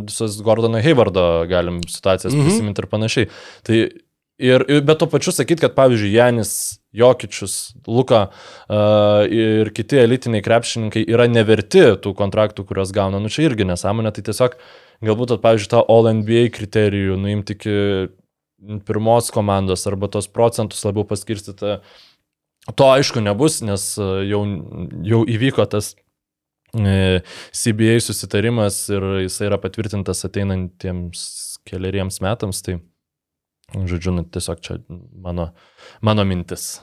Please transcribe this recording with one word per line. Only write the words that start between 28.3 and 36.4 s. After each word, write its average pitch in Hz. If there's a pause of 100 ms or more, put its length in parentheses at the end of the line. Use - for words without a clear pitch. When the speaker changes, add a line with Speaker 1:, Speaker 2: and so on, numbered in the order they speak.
Speaker 1:
ir 101 (240)
jisai 101
yra 101
patvirtintas 95
ateinantiems 92
keleriems 92
metams, 95
tai... 87 (880)
Žodžiu, 90
nu, 87
tiesiog -
čia 87 (420)
mano, 87 (480)
mano 107
mintis -